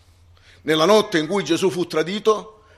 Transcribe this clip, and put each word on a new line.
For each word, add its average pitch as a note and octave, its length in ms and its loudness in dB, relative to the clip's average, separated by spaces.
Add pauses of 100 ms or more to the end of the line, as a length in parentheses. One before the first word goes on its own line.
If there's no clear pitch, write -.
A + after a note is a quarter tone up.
(640)
Nella D#3 240 2
notte G#3 320 4
in D3+ 100 -2
cui G3 160 -2
Gesù E3 260 0
fu E3+ 160 -4
tradito, F#3 800 -2 (140)